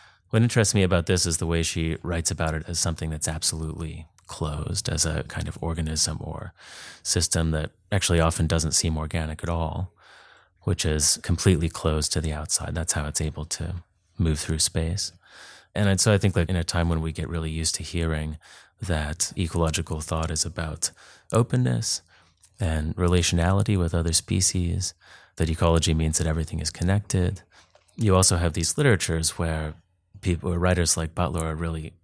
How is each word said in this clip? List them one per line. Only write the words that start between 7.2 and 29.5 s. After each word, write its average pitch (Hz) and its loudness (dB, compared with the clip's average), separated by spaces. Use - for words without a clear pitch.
that 78 -2
actually 92 4
often 82 4
doesn't 78 2
seem 80 2
organic 78 -4
at 82 -4
all, 85 -2
which - 0
is 76 2
completely 85 4
closed 78 0
to 82 -2
the 78 -2
outside. 78 -4
That's 82 -2
how 73 -2
it's 76 -4
able 78 -4
to 87 -6
move 80 2
through 80 -2
space. 82 -2
And 98 4
so 110 4
I 101 8
think, 95 2
like, 85 2
in 92 0
a 85 0
time 85 0
when 80 0
we 80 -4
get 78 -6
really 80 -4
used 80 -2
to - -8
hearing 78 -2
that 78 -2
ecological 82 -2
thought 80 -4
is 80 -2
about 80 -6
openness 120 0
and 80 -2
relationality 90 2
with 85 0
other 82 0
species, 92 0
that 82 2
ecology 82 4
means 80 2
that 78 -2
everything 80 -2
is 82 -4
connected. 92 0
You 98 4
also 92 6
have 85 2
these 82 -2
literatures 90 2
where 78 -2